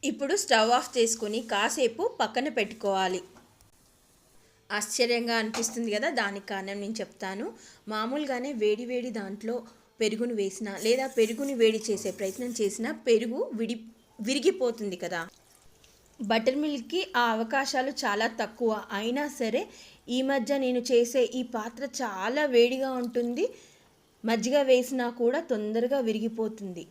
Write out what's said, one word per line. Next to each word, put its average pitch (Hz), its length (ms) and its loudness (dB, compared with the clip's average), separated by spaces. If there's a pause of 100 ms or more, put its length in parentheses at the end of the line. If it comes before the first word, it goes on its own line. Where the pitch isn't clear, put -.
ఇప్పుడు 277 320 -2
స్టవ్ 226 360 4
ఆఫ్ 247 180 0
చేసుకొని 226 440 0 (120)
కాసేపు 311 520 0 (160)
పక్కన 247 280 0 (100)
పెట్టుకోవాలి. 190 640 0 (1600)
ఆశ్చర్యంగా 233 640 0
అనిపిస్తుంది 226 540 -4
కదా, 226 120 0 (120)
దానికి 202 320 -4
కారణం 196 320 -6
నేను 214 160 -6
చెప్తాను. 196 460 -8 (480)
మామూలుగానే 254 580 -2 (100)
వేడి 208 300 2
వేడి 247 280 -2
దాంట్లో 214 360 -6 (460)
పెరుగును 220 400 0
వేసినా 196 300 -4 (140)
లేదా 254 200 4 (120)
పెరుగుని 233 440 2
వేడి 220 180 6 (100)
చేసే 196 200 -2 (100)
ప్రయత్నం 220 400 -4
చేసినా 214 300 0 (180)
పెరుగు 240 320 4 (200)
విడి-, 226 240 -4 (440)
విరిగిపోతుంది 233 760 0
కదా. 175 180 -4 (1080)
బటర్ 226 320 2
మిల్క్‌కి 294 360 -2 (220)
ఆ - 20 6 (120)
అవకాశాలు 262 560 0 (120)
చాలా 214 240 0 (140)
తక్కువ. 220 300 0 (280)
అయినా 247 240 -2 (160)
సరే, 233 220 0 (560)
ఈ - 20 2 (120)
మధ్య 277 340 2
నేను 247 160 2 (100)
చేసే 240 320 4 (160)
ఈ - 20 -2 (140)
పాత్ర 233 280 -6 (180)
చాలా 226 420 -2 (120)
వేడిగా 254 360 6 (120)
ఉంటుంది. 240 420 -2 (840)
మజ్జిగ 233 280 2 (140)
వేసినా 247 360 4 (140)
కూడా 254 200 4 (120)
తొందరగా 226 460 0 (100)
విరిగిపోతుంది. 220 800 -4